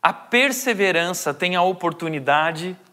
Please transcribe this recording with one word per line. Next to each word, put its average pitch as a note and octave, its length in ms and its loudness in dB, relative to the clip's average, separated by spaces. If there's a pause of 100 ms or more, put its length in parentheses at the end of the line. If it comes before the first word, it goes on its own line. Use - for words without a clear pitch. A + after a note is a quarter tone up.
a - 120 4
perseverança F#3+ 1200 0
tem F3+ 220 -2
a F3+ 60 2
oportunidade E3 1160 -2 (160)